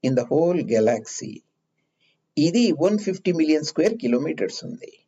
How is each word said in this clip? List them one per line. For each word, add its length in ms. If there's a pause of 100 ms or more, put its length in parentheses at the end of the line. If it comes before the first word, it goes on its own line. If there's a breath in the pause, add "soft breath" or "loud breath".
in 100
the 120
whole 300 (140)
galaxy. 600 (1120)
ఇది 160 (220)
వన్ 220
ఫిఫ్టీ 340
మిలియన్ 300
స్క్వేర్ 340
కిలోమీటర్స్ 640
ఉంది. 240 (160)